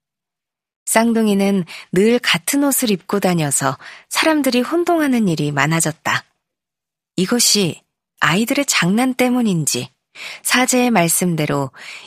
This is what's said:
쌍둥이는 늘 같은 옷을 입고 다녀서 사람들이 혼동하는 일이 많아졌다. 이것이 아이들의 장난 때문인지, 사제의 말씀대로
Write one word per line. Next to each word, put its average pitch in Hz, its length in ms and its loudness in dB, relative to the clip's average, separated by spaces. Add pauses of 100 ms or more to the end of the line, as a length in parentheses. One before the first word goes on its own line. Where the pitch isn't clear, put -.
(840)
쌍둥이는 208 800 2 (260)
늘 220 300 2
같은 - 420 -2
옷을 262 300 0
입고 196 260 -2
다녀서 156 580 0 (320)
사람들이 269 520 0
혼동하는 302 680 0
일이 151 240 0
많아졌다. 147 720 -2 (920)
이것이 202 680 0 (380)
아이들의 190 460 0
장난 226 460 0
때문인지, 208 800 0 (540)
사제의 247 480 2
말씀대로 160 800 0 (340)